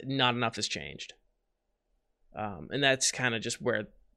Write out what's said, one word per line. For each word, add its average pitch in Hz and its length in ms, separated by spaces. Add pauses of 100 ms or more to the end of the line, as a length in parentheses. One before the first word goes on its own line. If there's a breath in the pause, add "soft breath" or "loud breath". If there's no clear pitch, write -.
not 131 300
enough 123 200
has 107 140
changed. 71 440 (1200)
Um, 90 380
and 135 100
that's 131 300
kinda 117 300
just 117 200
where 110 260 (300)